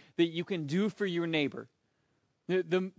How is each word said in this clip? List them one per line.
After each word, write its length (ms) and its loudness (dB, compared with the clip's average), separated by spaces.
that 100 4
you 180 -4
can 220 -4
do 220 2
for 180 -4
your 200 0
neighbor, 420 -2
the, 180 2
the, 320 0